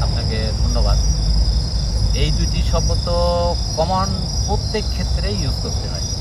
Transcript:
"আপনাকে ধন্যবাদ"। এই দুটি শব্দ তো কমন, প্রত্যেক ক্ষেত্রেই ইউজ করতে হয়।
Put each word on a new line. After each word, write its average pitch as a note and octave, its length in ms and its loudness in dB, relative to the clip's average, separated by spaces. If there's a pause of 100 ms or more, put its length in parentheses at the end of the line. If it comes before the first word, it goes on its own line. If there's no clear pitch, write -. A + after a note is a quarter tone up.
"আপনাকে - 480 -2 (120)
ধন্যবাদ"। - 340 2 (1160)
এই D3 160 2
দুটি E3+ 320 0
শব্দ D#3+ 320 2 (100)
তো F3 500 2 (200)
কমন, F#3 300 0 (420)
প্রত্যেক G#3+ 440 -2
ক্ষেত্রেই - 500 0
ইউজ - 220 -2
করতে - 260 -4
হয়। - 120 -6 (200)